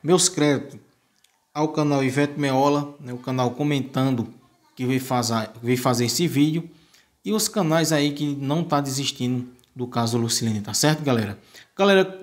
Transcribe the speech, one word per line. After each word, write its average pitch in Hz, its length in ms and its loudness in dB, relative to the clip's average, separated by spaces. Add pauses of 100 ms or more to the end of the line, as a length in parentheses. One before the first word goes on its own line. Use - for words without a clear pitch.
Meus 170 260 4
créditos 147 500 0 (720)
ao 151 160 -2
canal 147 360 2
Ivete 143 340 0
Meola, 143 640 2
né, 127 120 -14
o 123 60 -10
canal 127 320 -2
Comentando, 131 840 -2 (440)
que 127 100 -4
veio 131 140 0
fazer, 113 500 -2 (100)
veio 120 160 2
fazer 123 280 2
esse 165 240 0
vídeo, 156 420 0 (540)
e 196 80 -4
os 214 160 -2
canais 160 440 0
aí 147 200 2
que 147 240 -4
não 139 260 -2
tá 151 180 0
desistindo 127 680 -4 (260)
do 123 140 -6
caso 120 280 0
Lucilene, 113 440 -2
tá 107 120 -10
certo, 156 300 2
galera? 113 360 0 (380)
Galera, 196 280 4 (180)